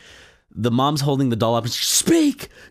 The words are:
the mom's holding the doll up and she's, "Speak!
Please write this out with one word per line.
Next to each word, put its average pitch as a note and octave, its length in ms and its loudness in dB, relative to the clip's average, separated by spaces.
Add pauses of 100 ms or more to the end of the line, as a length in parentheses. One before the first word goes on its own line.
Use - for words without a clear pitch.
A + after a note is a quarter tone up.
(560)
the A2+ 160 -2
mom's C3+ 300 0
holding C#3 280 0
the A#2 60 0
doll A#2 200 0
up A#2 100 -2
and A#2+ 80 -6
she's, - 120 -6
"Speak! - 600 0 (240)